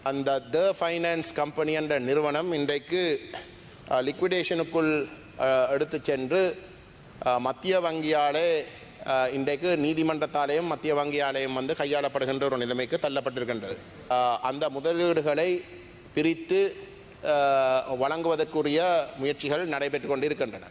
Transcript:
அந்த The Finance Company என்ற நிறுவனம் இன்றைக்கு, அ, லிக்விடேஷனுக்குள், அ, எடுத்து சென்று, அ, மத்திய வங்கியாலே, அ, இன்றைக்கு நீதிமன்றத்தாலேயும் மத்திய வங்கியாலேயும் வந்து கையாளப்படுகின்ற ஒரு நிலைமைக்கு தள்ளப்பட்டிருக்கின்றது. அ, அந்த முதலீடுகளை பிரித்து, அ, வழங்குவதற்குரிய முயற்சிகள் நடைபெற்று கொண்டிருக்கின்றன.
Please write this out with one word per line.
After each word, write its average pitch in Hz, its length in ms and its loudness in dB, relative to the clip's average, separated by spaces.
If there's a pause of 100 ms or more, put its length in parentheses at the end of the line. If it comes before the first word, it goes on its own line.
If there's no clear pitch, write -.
அந்த 135 380 0 (120)
The 180 260 4
Finance 170 440 0 (120)
Company 151 360 0
என்ற 156 280 0
நிறுவனம் 147 520 2
இன்றைக்கு, 147 680 0 (720)
அ, 131 100 4
லிக்விடேஷனுக்குள், 160 1080 0 (300)
அ, 131 280 4
எடுத்து 143 340 0
சென்று, 147 640 0 (640)
அ, 123 120 4
மத்திய 151 400 0
வங்கியாலே, 156 840 2 (420)
அ, 131 240 2
இன்றைக்கு 143 440 0
நீதிமன்றத்தாலேயும் 156 880 0
மத்திய 156 320 -2
வங்கியாலேயும் 139 580 0
வந்து 135 240 -2
கையாளப்படுகின்ற 139 680 0
ஒரு 131 140 2
நிலைமைக்கு 123 440 0
தள்ளப்பட்டிருக்கின்றது. 123 760 -4 (340)
அ, 123 260 2
அந்த 143 320 -2
முதலீடுகளை 165 920 0 (500)
பிரித்து, 165 600 0 (500)
அ, 151 80 2 (680)
வழங்குவதற்குரிய 156 1040 2 (100)
முயற்சிகள் 143 500 -2
நடைபெற்று 143 420 -2
கொண்டிருக்கின்றன. 131 640 -2